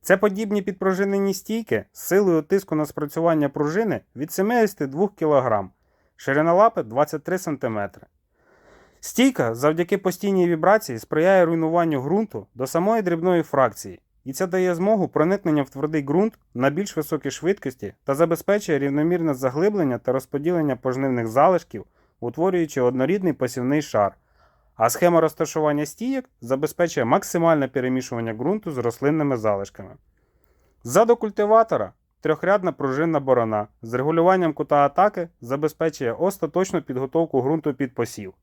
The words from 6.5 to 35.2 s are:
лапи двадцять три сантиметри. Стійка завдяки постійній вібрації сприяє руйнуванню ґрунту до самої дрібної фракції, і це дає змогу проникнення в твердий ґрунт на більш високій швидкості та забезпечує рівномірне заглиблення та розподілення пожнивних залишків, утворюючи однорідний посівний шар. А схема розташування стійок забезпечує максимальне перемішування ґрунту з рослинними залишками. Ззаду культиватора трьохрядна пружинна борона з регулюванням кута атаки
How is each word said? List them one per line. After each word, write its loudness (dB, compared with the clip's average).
лапи 4
двадцять -2
три -4
сантиметри. -6
Стійка 0
завдяки 0
постійній 0
вібрації 2
сприяє 4
руйнуванню 0
ґрунту -4
до -6
самої 0
дрібної 0
фракції, -2
і -10
це -4
дає 0
змогу 0
проникнення 0
в -6
твердий -4
ґрунт 0
на 2
більш -6
високій -4
швидкості -6
та 0
забезпечує 0
рівномірне 0
заглиблення 0
та -2
розподілення -2
пожнивних -2
залишків, 2
утворюючи -2
однорідний 0
посівний -2
шар. 0
А 4
схема 4
розташування -2
стійок -6
забезпечує -2
максимальне 2
перемішування -4
ґрунту -4
з -6
рослинними -2
залишками. -4
Ззаду 4
культиватора 2
трьохрядна 0
пружинна -2
борона 0
з -10
регулюванням 2
кута -2
атаки 2